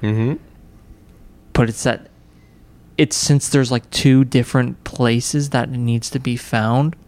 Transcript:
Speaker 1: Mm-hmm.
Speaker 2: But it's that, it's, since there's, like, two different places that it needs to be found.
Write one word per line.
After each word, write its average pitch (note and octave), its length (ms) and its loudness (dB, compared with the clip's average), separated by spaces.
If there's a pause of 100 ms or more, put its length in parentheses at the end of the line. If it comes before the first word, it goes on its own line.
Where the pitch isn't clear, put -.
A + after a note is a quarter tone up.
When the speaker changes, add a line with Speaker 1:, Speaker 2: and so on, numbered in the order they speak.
Speaker 1:
Mm-hmm. A2+ 320 0 (1200)
Speaker 2:
But A#2 160 2
it's A2 160 -8
that, A#2+ 240 -4 (880)
it's, - 200 0
since - 320 0
there's, C3 220 2
like, A#2+ 200 -4
two C3 340 4
different B2 600 0
places B2 640 -2
that B2 180 -2
it C3 80 -8
needs A#2 340 -2
to C3+ 80 -6
be B2 180 -4
found. A#2+ 600 0 (120)